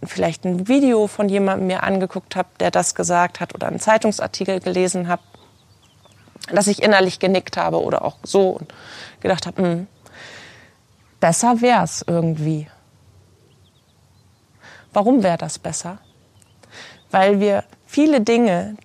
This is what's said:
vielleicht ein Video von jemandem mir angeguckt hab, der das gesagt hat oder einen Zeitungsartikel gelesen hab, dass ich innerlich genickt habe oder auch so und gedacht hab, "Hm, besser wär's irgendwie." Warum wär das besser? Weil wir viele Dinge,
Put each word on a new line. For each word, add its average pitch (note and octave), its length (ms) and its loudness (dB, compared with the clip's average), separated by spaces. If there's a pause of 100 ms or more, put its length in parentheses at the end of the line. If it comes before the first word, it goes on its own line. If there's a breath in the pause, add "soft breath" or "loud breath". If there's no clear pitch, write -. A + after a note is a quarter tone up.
vielleicht F3 420 -4
ein F3+ 220 -2
Video B3 400 4
von G3+ 220 -2
jemandem F#3+ 400 0
mir F#3 160 -2
angeguckt F#3+ 500 -4
hab, - 240 -6
der F3+ 140 0
das F3+ 240 0
gesagt F3 420 0
hat - 160 -8
oder - 140 -6
einen - 100 -6
Zeitungsartikel G#3 800 0
gelesen F3+ 480 -2
hab, F3 140 -4 (1300)
dass G3 160 0
ich G3+ 120 -2
innerlich F#3+ 380 2
genickt F#3 380 -2
habe E3 260 -2
oder - 220 -2
auch - 180 -6
so G3 280 2
und - 220 -10 (480 loud breath)
gedacht F#3+ 260 -2
hab, F3 120 -10
"Hm, F3 300 -2 (1300 loud breath)
besser A3+ 420 2
wär's A#3 460 2
irgendwie." D#3+ 640 -2 (2250 loud breath)
Warum G#3 320 4
wär E3+ 120 2
das D#3+ 220 -8
besser? F3 400 -10 (1120 loud breath)
Weil G3 300 4
wir G3+ 240 0 (200)
viele D4 360 2
Dinge, G#3+ 640 2